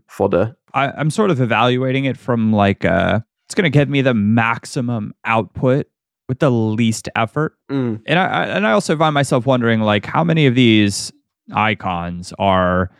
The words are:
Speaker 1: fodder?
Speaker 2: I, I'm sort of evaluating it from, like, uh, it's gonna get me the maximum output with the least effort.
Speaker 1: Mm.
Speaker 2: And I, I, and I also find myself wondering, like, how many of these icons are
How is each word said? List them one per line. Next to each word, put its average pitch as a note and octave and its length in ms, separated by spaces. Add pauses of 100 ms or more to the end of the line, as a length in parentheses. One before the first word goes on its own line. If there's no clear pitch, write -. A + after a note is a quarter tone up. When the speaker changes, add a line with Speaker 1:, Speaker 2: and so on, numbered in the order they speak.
Speaker 1:
fodder? G2 480 (180)
Speaker 2:
I, C#3 180
I'm D3+ 180
sort G3+ 220
of C3 100
evaluating B2+ 640
it B2+ 100
from, A2 380
like, G2+ 320
uh, F2+ 360 (260)
it's - 80
gonna F3 160
get C#3+ 180
me C#3 140
the B2+ 100
maximum A2+ 1000 (120)
output A#2 600 (400)
with B2+ 120
the D3 120
least A2+ 640
effort. A2+ 400 (140)
Speaker 1:
Mm. B2 360
Speaker 2:
And D#3+ 140
I, F#3 60
I, - 220
and F#3+ 200
I A3 40
also G3 260
find D#3 160
myself C#3 320
wondering, A#2 360
like, G#2 240
how - 180
many D#3+ 240
of A#2+ 80
these A2 560 (420)
icons F2+ 840
are F#2 600